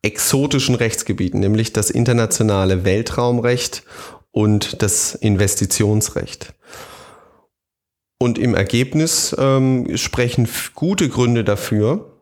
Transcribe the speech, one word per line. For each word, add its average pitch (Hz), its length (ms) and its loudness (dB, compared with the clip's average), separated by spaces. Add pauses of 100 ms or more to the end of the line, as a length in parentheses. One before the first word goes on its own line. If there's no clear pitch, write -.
exotischen 135 720 0
Rechtsgebieten, 98 640 -2
nämlich 107 320 0
das 104 180 0
internationale 107 920 2
Weltraumrecht 120 1000 0 (480)
und 107 520 2
das - 320 -2
Investitionsrecht. 104 1400 0 (1700)
Und 120 180 0
im 120 160 0
Ergebnis, 131 880 0
ähm, 131 580 2
sprechen - 480 0
f-, - 300 -8
gute 170 340 0
Gründe 120 340 2
dafür 107 800 0